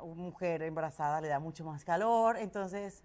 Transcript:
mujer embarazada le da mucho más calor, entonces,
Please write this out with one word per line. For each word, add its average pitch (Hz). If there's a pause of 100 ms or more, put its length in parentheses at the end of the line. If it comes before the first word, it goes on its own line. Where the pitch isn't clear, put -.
(160)
mujer 170
embarazada 156
le 156
da 143
mucho 160
más 147
calor, 226
entonces, 202